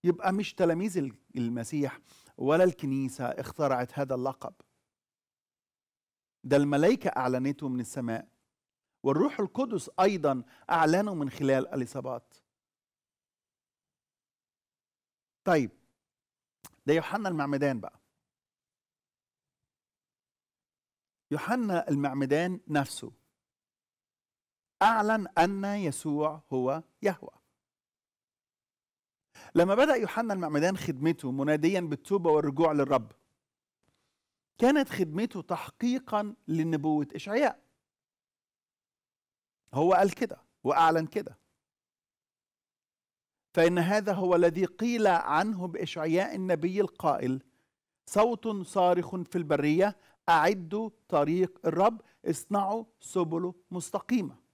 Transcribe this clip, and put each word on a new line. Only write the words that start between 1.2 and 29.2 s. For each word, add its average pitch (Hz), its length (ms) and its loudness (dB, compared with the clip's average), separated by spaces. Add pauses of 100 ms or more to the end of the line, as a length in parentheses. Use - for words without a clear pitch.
المسيح 120 640 -4 (380)
ولا 156 260 4
الكنيسة 135 640 -2
اخترعت 127 720 -4
هذا 135 160 -2
اللقب، 131 380 -6 (1900)
ده 135 140 4
الملائكة 147 520 2
أعلنته 131 600 -2
من 127 100 -4
السماء، 117 500 -6 (760)
والروح 156 360 0
القدس 220 500 -4 (100)
أيضًا 160 440 2 (260)
أعلنه 170 460 2
من 143 140 -4
خلال 135 440 0
إليصابات. 127 600 -8 (3000)
طيب، 151 280 2 (1160)
ده 143 80 2
يوحنا 190 360 -2
المعمدان 143 500 -2
بقى. - 200 -14 (3250)
يوحنا 190 580 -2
المعمدان 143 760 -2
نفسه 139 440 -4 (1700)
أعلن 214 460 2
أن 196 380 0
يسوع 156 800 -4 (100)
هو 131 300 -2 (180)
يهوه. - 360 -4 (2250)